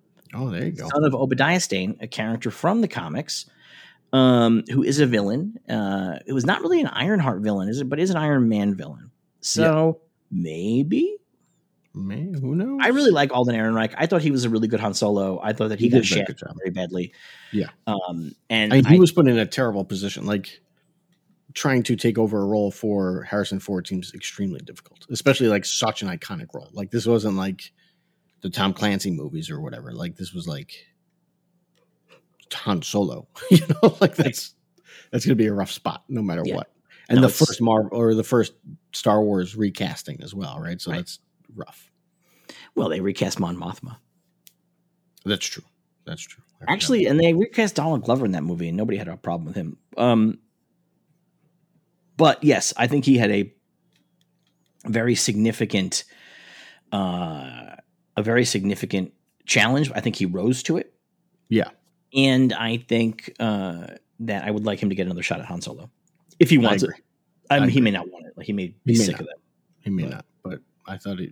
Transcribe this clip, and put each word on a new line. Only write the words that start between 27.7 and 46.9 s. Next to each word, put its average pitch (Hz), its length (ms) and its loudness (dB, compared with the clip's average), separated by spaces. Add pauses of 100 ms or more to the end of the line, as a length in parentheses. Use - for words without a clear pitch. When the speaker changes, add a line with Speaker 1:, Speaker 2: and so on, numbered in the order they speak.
Speaker 1:
the 92 100 -8
Tom 98 240 0
Clancy 101 340 -2
movies 80 400 -8
or 76 100 -10
whatever. - 320 -12
Like, 85 260 -12
this 90 160 -12
was, 85 140 -10
like, 78 380 -12 (1700)
Han 95 300 -4
Solo, 92 440 -4 (120)
<laughs> - 100 -4
you 160 200 8
know, 233 300 4
like, - 160 2
that's, - 380 -2 (580)
that's 120 140 0
gonna 131 100 4
be 110 120 4
a 104 60 0
rough 98 180 -2
spot - 380 -8
no 123 120 -4
matter 87 240 -2
Speaker 2:
Yeah. - 120 -2
Speaker 1:
what. - 140 -10 (380)
And 117 60 4
Speaker 2:
No, 131 80 8
Speaker 1:
the 127 60 8
Speaker 2:
it's - 100 -2
Speaker 1:
first - 200 2
Marvel 110 380 4
or 113 160 4
the 110 100 2
first 117 300 2 (380)
Star 107 320 2
Wars 98 320 0
recasting 87 640 -4
as 95 140 -14
well, 95 240 -10
right? 85 200 -10
So - 120 -8
Speaker 2:
Right. - 60 -4
Speaker 1:
that's - 220 -12 (360)
rough. - 340 -18 (840)
Speaker 2:
Well, 95 140 0
they 80 120 -4
recast 92 380 -2
Mon 87 180 -4
Mothma. 87 400 -12 (1300)
Speaker 1:
That's 98 220 -2
true. - 160 -14 (420)
That's 80 160 -12
true. - 220 -20 (140)
I - 20 -20
forgot - 140 -2
Speaker 2:
Actually, 214 320 2